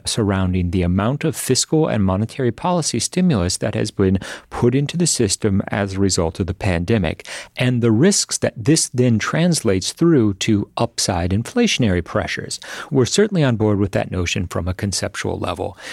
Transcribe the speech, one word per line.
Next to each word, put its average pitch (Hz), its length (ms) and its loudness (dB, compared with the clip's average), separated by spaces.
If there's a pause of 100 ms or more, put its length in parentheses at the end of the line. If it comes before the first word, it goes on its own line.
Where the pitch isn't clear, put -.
surrounding 92 640 0
the 90 140 0
amount 98 400 0
of 160 120 -2
fiscal - 520 0
and 113 160 0
monetary 107 480 0
policy 175 480 -2
stimulus 117 580 0
that 107 160 -4
has 110 160 -2
been 95 300 2 (320)
put 123 240 2
into 143 200 -2
the 170 120 0
system 101 640 0
as 101 240 -2
a 95 60 -6
result 92 400 0
of 98 60 0
the 90 80 -6
pandemic, 87 720 -2 (280)
and 123 260 0
the 117 100 4
risks 160 460 2
that - 180 -2
this 135 340 2
then 123 280 2
translates 143 720 0
through 127 440 4
to 104 420 0
upside 90 540 -2
inflationary 113 720 0
pressures. - 560 -6 (320)
We're 131 140 4
certainly 196 380 2
on 123 120 2
board 104 240 2
with 101 140 0
that 107 180 -2
notion 92 340 -2
from 87 220 -6
a 92 80 -4
conceptual 95 640 -6
level. 92 360 -6 (180)